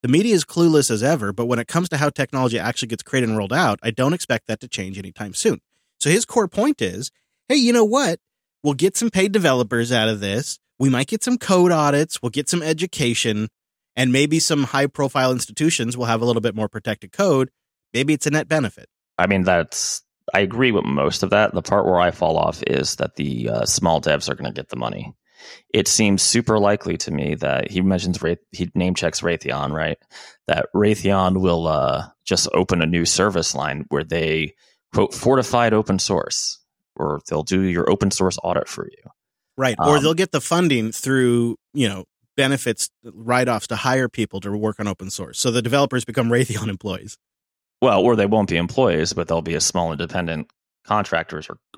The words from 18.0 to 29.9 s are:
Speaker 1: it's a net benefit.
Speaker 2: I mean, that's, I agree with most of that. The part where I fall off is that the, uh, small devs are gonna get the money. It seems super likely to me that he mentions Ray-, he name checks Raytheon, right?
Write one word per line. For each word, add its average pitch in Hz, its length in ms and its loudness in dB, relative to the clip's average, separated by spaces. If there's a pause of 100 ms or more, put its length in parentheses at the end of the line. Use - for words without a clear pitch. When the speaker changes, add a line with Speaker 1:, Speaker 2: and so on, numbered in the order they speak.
Speaker 1:
it's - 120 -2
a 147 60 0
net 151 160 -2
benefit. 151 400 -2 (300)
Speaker 2:
I 90 100 4
mean, 95 160 2
that's, - 580 0 (320)
I 98 60 4
agree 113 320 2
with 98 140 0
most 69 380 0
of 95 80 0
that. 104 220 4
The 85 80 -2
part - 240 2
where 90 140 4
I 87 120 4
fall 82 260 0
off - 280 -2
is - 300 0
that - 220 -6
the, 62 320 -4
uh, 57 160 -2
small 80 340 2
devs 71 300 0
are 64 60 -4
gonna 69 180 -10
get - 160 -12
the 62 80 -10
money. 53 360 -8 (600)
It 98 140 2
seems 101 340 2
super 113 380 2
likely 101 380 0
to - 140 -6
me 73 240 -4
that 67 360 -4
he 92 100 -2
mentions 92 400 0
Ray-, 82 160 -2 (140)
he - 240 -6
name 90 180 0
checks - 280 -4
Raytheon, 71 500 -4
right? 78 260 -4 (500)